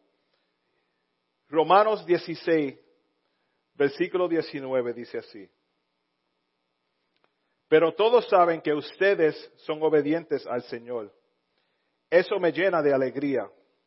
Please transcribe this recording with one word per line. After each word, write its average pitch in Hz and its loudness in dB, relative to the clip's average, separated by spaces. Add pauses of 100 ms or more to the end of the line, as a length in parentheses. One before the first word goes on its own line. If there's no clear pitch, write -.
(1500)
Romanos 175 4
dieciséis, 160 -2 (960)
versículo 175 -2
diecinueve 135 -4
dice 117 -10
así: 101 -20 (2250)
"Pero 160 4
todos 226 2
saben 170 4
que 151 -2
ustedes 160 -2
son 156 -8
obedientes 156 0
al 120 -6
Señor. 117 -12 (1000)
Eso 185 2
me 180 0
llena 170 0
de 143 2
alegría. 131 -2 (380)